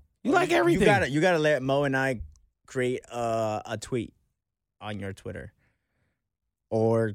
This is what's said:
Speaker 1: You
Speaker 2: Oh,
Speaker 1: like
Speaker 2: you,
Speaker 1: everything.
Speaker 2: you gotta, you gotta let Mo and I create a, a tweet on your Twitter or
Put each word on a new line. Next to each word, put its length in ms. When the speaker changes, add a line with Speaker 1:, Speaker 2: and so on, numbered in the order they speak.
Speaker 1:
You 80
Speaker 2:
Oh, 40
Speaker 1:
like 160
Speaker 2:
you, 60
Speaker 1:
everything. 240
Speaker 2:
you 40
gotta, 240
you 120
gotta 180
let 240
Mo 200
and 140
I 240
create 340
a, 540
a 120
tweet 360
on 200
your 140
Twitter 380
or 460